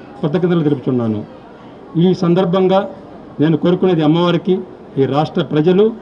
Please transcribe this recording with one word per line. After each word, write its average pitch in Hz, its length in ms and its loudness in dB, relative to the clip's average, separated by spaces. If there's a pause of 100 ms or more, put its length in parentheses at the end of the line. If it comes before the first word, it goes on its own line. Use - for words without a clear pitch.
(220)
కృతజ్ఞతలు 175 400 0
తెలుపుతున్నాను. 127 640 -2 (720)
ఈ 180 180 4
సందర్భంగా 185 760 2 (520)
నేను 156 160 2
కోరుకునేది 175 460 2
అమ్మవారికి, 170 580 2 (380)
ఈ 135 60 4
రాష్ట్ర 151 380 0
ప్రజలు, 180 600 2